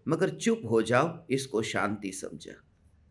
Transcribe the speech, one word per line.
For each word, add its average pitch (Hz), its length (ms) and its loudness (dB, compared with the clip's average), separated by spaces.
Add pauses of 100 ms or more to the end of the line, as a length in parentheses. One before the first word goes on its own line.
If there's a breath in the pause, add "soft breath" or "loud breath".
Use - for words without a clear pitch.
मगर 160 220 2
चुप 226 400 0
हो 113 120 6
जाओ, 127 480 2
इसको 123 340 0
शांति 101 480 -2
समझा। - 420 -12 (580)